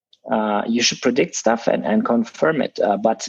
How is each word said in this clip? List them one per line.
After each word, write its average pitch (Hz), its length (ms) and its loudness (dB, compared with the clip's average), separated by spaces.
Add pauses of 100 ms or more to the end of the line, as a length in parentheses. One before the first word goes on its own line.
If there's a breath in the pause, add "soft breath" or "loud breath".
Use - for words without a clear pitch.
(320)
uh, 107 360 0
you 117 140 0
should - 200 -2
predict 135 340 0
stuff 113 320 0
and, - 180 0
and 110 200 2
confirm 120 560 0
it. - 180 -4
Uh, 101 160 2
but 110 340 0